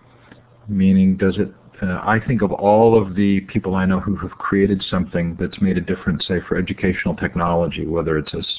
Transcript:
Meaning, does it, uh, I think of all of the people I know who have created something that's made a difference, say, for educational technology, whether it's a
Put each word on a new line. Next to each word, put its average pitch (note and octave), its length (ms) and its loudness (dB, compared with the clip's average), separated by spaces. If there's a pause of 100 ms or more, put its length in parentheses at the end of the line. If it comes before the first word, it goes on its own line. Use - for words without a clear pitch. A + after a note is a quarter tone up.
(680)
Meaning, F#2+ 480 4
does F#2+ 220 0
it, G2 140 -2 (300)
uh, F#2 220 -4
I G#2+ 200 2
think A#2 160 0
of G2 120 0
all A2 480 6
of F#2+ 160 -4
the G2+ 240 4 (120)
people F#2+ 220 -2
I F#2+ 100 2
know F#2 140 2
who G2 180 -4
have F#2 160 -8
created G2 560 0
something F2 520 -4
that's F2 200 -6
made F#2 160 2
a F2+ 40 0
difference, F2 480 -4
say, F#2 80 0 (120)
for - 80 0
educational F#2 600 -2
technology, E2+ 680 -2
whether D#2+ 320 -2
it's D2+ 160 -6
a - 120 -8 (140)